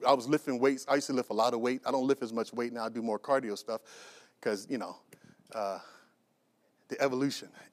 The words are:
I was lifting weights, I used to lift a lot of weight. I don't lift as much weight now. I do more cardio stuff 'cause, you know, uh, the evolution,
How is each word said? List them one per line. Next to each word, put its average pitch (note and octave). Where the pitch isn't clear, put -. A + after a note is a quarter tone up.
I B2+
was A#2+
lifting C#3+
weights, C3+
I C#3+
used C#3
to D3+
lift B2
a -
lot A#2
of A#2
weight. B2+
I B2+
don't C3
lift C3+
as A2+
much A2+
weight A#2+
now. A#2
I A2+
do A#2
more A2
cardio C3
stuff A2
'cause, G#2+
you C3
know, F2+
uh, G2
the B2
evolution, C3+